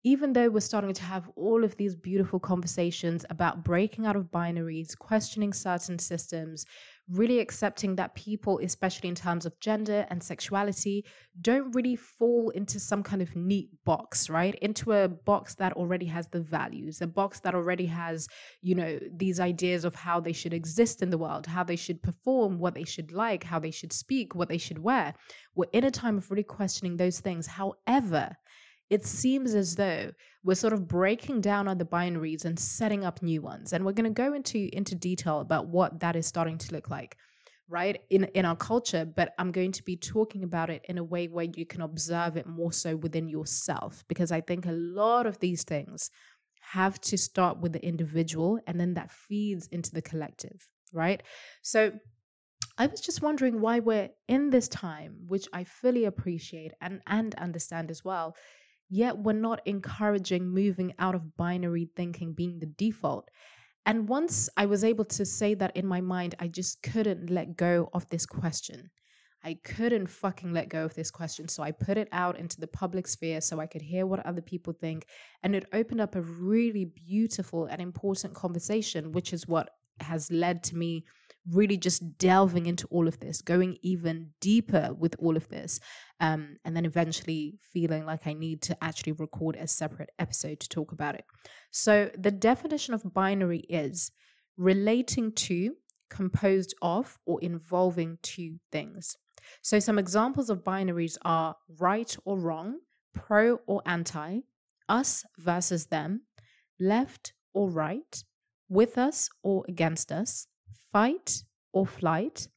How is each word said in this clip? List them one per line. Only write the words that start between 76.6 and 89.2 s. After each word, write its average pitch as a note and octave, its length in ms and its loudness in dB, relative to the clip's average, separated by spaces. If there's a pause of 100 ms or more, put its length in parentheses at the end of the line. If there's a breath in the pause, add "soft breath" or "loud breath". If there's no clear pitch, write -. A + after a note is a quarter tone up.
beautiful E3+ 800 -2
and D#3+ 160 -6
important F#3+ 540 -4
conversation, F3 800 -4
which F3+ 200 -2
is E3+ 160 -6
what E3 220 2 (300)
has D#3+ 300 -4
led E3+ 340 2
to E3+ 120 -4
me E3 300 -4 (440 soft breath)
really G3+ 260 6
just F3 420 -2
delving F#3 480 6
into E3+ 200 -2
all E3 220 2
of E3 100 -4
this, - 240 -8
going F3+ 400 2
even E3 480 -2 (100)
deeper G3+ 560 4
with E3 220 0
all D#3+ 180 2
of D#3+ 120 -2
this, - 320 -8 (400 loud breath)
um, D#3 440 0
and E3 120 -4
then E3+ 80 2
eventually D#3+ 760 -2
feeling D#3+ 460 -2
like D#3+ 220 -6
I D3+ 40 -4
need D#3+ 300 -6
to E3+ 220 -4
actually D#3 300 -4
record D#3+ 420 -4